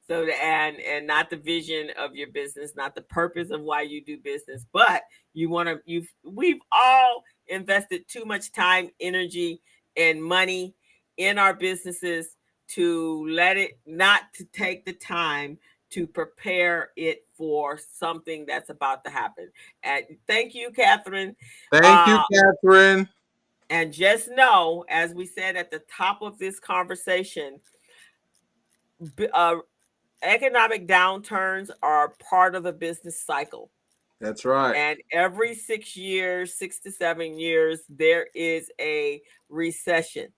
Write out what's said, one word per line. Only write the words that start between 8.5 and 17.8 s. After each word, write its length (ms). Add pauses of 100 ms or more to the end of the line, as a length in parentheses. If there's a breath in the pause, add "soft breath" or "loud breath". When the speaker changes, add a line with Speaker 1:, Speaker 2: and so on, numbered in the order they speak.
Speaker 1:
time, 380 (100)
energy, 640 (340)
and 260
money 520 (440)
in 200
our 160
businesses 840 (340)
to 600
let 280
it, 280
not 480
to 120
take 400
the 80
time 640 (340)
to 160
prepare 880
it 300 (120)
for 400
something 680